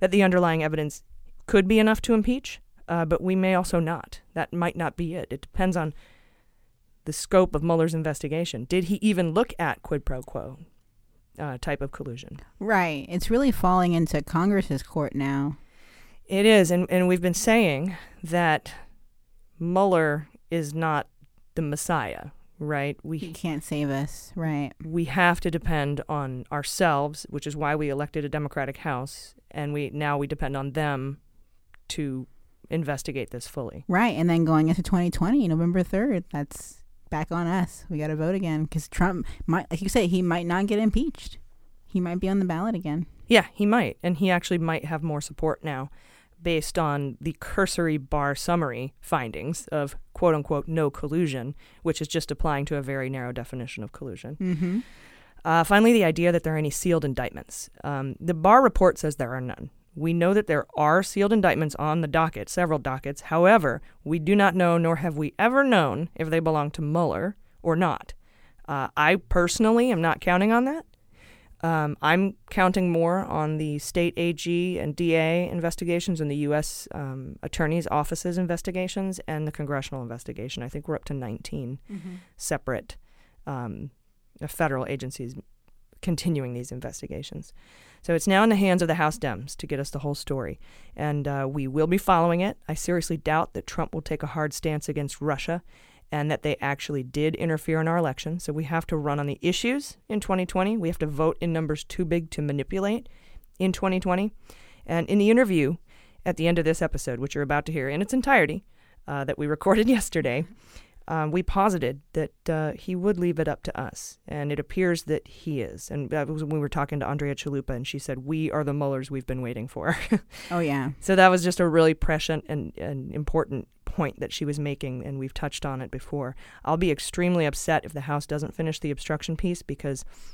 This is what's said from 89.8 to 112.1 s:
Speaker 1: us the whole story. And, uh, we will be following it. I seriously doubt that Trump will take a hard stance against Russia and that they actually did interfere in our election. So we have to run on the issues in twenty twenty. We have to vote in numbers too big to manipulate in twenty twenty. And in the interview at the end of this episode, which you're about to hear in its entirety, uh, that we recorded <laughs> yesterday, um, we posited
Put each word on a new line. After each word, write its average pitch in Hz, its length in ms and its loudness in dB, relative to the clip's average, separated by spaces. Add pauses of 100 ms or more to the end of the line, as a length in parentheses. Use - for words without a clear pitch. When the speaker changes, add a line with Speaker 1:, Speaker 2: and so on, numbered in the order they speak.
Speaker 1:
us 139 100 -6
the 143 80 -8
whole 143 160 -4
story. 117 460 -6 (340)
And, 147 320 -2
uh, 139 240 -2
we 139 160 -4
will 151 220 2
be 185 100 4
following 175 420 4
it. 196 160 -2 (120)
I 156 60 -6
seriously 170 420 -2
doubt 156 380 0
that - 120 -8
Trump - 260 -6
will 160 100 -6
take 151 200 -6
a 147 60 -4
hard 151 240 -4
stance 151 360 -4
against 143 320 -6
Russia 156 440 -4 (460)
and 151 200 -2
that - 120 -2
they 147 180 0
actually 139 420 -4
did 147 320 0
interfere 160 460 0
in 160 80 0
our 165 80 2
election. 160 420 -2
So 156 140 -6
we 156 120 -4
have 160 220 -2
to 165 100 -2
run 143 240 -2
on 143 60 -2
the 143 160 -4
issues 240 560 -2 (100)
in 214 120 -4
twenty 185 260 0
twenty. 196 300 0
We 170 120 -2
have 175 100 -2
to 156 80 -2
vote 151 340 2
in 170 120 0
numbers 156 320 -2
too - 200 -4
big 165 260 -2
to - 120 -4
manipulate 190 680 -2 (500)
in 185 140 2
twenty 185 280 0
twenty. 190 320 0 (540)
And 170 220 -2
in - 100 4
the 202 120 6
interview 180 460 4 (480)
at 175 120 0
the 160 120 2
end 170 100 4
of 160 60 2
this 156 180 2
episode, 131 380 -4
which 139 140 -6
you're 147 80 -2
about 147 240 0
to 156 60 -4
hear 135 160 -4
in 151 140 -2
its 202 100 -4
entirety, 247 520 2 (420)
uh, 139 180 -4
that 135 140 -4
we 147 80 -2
recorded 214 420 4
<laughs> 254 100 6
yesterday, 147 480 -2 (600)
um, 156 240 -2
we 180 120 0
posited 175 600 0 (100)